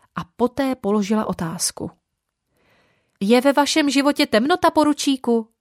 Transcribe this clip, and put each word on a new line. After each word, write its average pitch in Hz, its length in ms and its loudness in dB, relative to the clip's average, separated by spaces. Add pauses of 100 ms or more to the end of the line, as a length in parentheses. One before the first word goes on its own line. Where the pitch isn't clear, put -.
(160)
a 175 40 -6 (160)
poté 254 380 -2
položila 214 500 -2
otázku. - 680 -8 (1300)
„Je 226 200 4
ve 277 120 4
vašem 285 380 2
životě 277 360 2
temnota, 320 440 2
poručíku?“ 277 800 0 (120)